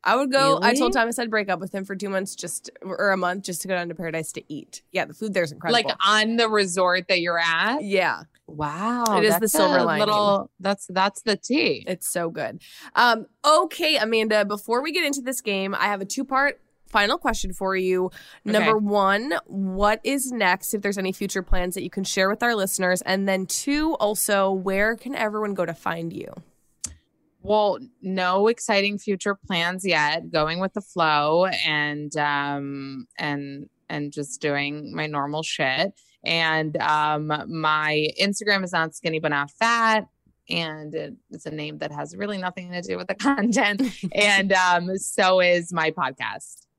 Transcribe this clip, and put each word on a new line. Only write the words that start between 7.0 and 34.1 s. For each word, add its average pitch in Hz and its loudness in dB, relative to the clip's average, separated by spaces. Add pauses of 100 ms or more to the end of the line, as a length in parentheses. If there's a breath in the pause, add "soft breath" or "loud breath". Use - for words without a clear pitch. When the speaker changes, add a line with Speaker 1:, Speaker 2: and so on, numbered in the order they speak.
Speaker 2:
that 185 2
you're 170 0
at? 175 0
Speaker 1:
Yeah. 180 0 (260)
Speaker 2:
Wow, 170 -4 (140)
Speaker 1:
It 208 4
is 214 6
the 180 2
Speaker 2:
that's 214 0
Speaker 1:
silver - 4
Speaker 2:
a 175 4
Speaker 1:
lining. 185 2
Speaker 2:
little, 208 2
that's, 196 -4
that's 190 0
the 208 0
tea. 208 0
Speaker 1:
It's 180 -6
so 170 -2
good. 143 -8 (360 loud breath)
Um, 226 4 (200)
okay, 311 4
Amanda, 214 2
before 208 -2
we 320 -4
get 330 0
into 285 -2
this 254 -6
game, 196 -2
I - 0
have 208 -2
a 196 -6
two-part 269 -2 (280)
final 220 2
question 220 -2
for 190 -2
you. 185 0
Speaker 2:
Okay. 180 -6 (340 loud breath)
Speaker 1:
Number 214 4
one, 208 2 (120)
what 196 0
is 262 -2
next, 196 0
if 202 -2
there's 202 -2
any 190 -2
future 196 -4
plans 185 2
that 190 -8
you 180 -8
can 196 -6
share 190 0
with 214 -2
our 240 2
listeners? 185 0
And 196 0
then 190 0
two, 302 0
also, 202 2
where 196 0
can 254 -10
everyone 214 -2
go 185 0
to 165 -6
find 170 -6
you? - -10 (1080 loud breath)
Speaker 2:
Well, 208 2 (240)
no 185 2
exciting 202 0
future 202 -2
plans 180 -4
yet. 160 0
Going 160 0
with 190 -4
the 208 -6
flow 160 2
and, 147 -2
um, 143 -4 (100)
and, 143 -6 (200)
and 147 -6